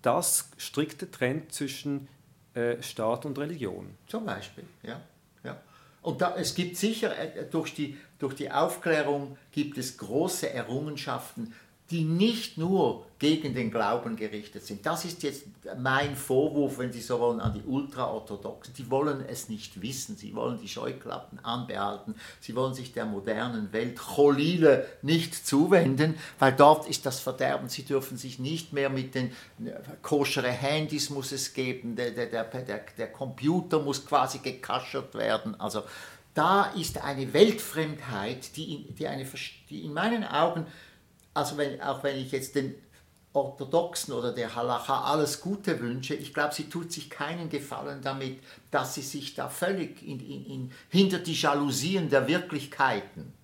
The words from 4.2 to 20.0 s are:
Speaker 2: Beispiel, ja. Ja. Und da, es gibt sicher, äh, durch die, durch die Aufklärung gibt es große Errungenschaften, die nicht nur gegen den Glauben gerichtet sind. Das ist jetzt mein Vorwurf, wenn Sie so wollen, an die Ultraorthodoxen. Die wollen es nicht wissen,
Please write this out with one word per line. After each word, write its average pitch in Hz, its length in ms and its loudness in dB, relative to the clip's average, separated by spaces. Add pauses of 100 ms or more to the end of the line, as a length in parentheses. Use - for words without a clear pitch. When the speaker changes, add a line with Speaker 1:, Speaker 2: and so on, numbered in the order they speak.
Speaker 2:
Beispiel, - 380 -8 (200)
ja. 113 180 -12 (420)
Ja. 131 160 -10 (440)
Und 151 180 -4
da, 143 160 0
es - 160 -2
gibt 180 240 -2
sicher, - 400 0
äh, - 320 -8
durch 156 240 -2
die, 143 240 -6 (220)
durch 131 160 -4
die 139 160 -6
Aufklärung 147 840 2 (160)
gibt 143 280 -2
es - 180 -6
große 151 540 0
Errungenschaften, 127 1000 -4 (360)
die 165 140 2
nicht 190 540 2
nur 160 480 2 (120)
gegen 151 360 2
den 113 180 -2
Glauben 113 460 0
gerichtet 104 480 -8
sind. 101 200 -10
Das 165 200 0
ist 165 180 -8
jetzt 139 220 -4 (340)
mein 135 380 2
Vorwurf, 139 600 2
wenn 123 120 -2
Sie 117 80 -8
so 120 180 -2
wollen, 117 220 4
an 107 140 0
die 107 120 -6
Ultraorthodoxen. 117 1080 -6
Die 127 180 -12
wollen 135 340 2
es - 220 -8
nicht 104 340 -8
wissen, 131 360 -6